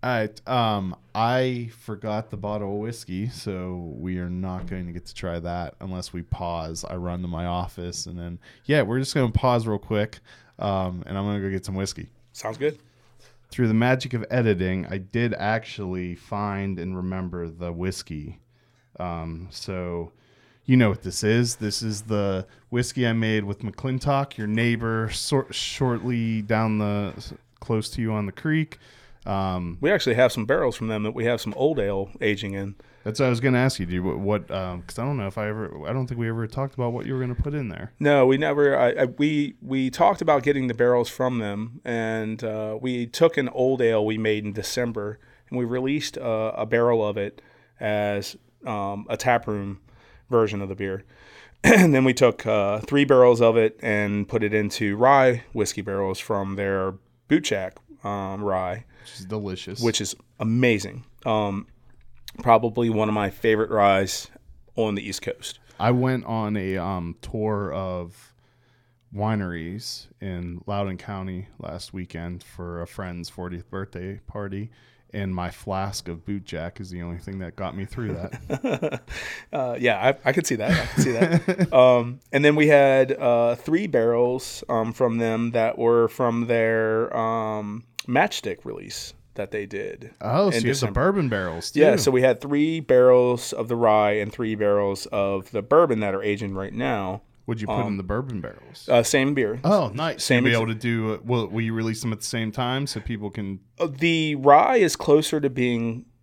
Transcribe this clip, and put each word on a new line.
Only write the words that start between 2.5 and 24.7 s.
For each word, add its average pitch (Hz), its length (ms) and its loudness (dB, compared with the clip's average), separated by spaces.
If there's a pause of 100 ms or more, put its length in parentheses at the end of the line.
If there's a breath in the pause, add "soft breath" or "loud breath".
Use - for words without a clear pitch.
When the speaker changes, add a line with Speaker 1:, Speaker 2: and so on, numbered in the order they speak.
Speaker 1:
of 104 60 -4
whiskey, 107 500 -6
so 90 680 -8
we 90 220 -6
are 90 100 -6
not 90 380 -6
going 90 200 -8
to 85 40 -10
get 85 140 -12
to - 80 -20
try 85 260 -6
that 87 400 -8
unless 92 320 -10
we 90 100 -10
pause. 82 640 -8
I - 140 -10
run 90 240 -6
to 90 80 -6
my 85 160 -6
office, 87 640 -6
and 87 120 -12
then, 87 200 -10 (260 soft breath)
yeah, 147 160 2
we're 113 180 0
just 135 160 -4
gonna 123 160 2
pause 120 360 0
real 104 120 -2
quick, 107 400 -4 (400 soft breath)
um, 95 460 -2
and 98 120 -6
I'm 98 80 -4
gonna 104 140 -4
go 98 100 -4
get 95 140 -6
some 95 120 -8
whiskey. - 340 -6 (240)
Speaker 2:
Sounds 110 240 -10
good. 151 200 -2 (720 soft breath)
Speaker 1:
Through 120 200 0
the 110 40 4
magic 123 400 2
of 113 160 -4
editing, 92 580 2
I 98 100 -6
did 113 360 -2
actually 92 800 -4
find 98 640 -6
and 92 200 -6
remember 90 500 -6
the 85 240 -8
whiskey. 85 680 -8 (580)
Um, 85 500 -8
so 87 640 -8 (560 soft breath)
you 127 100 6
know 117 120 6
what - 140 -4
this - 200 -6
is. 117 340 2
This 107 260 -4
is 107 200 -4
the 101 440 -2 (240 soft breath)
whiskey 123 340 -2
I 117 80 2
made 110 300 0
with 98 160 -8
McClintock, 139 760 -4
your 107 120 -6
neighbor, 113 640 0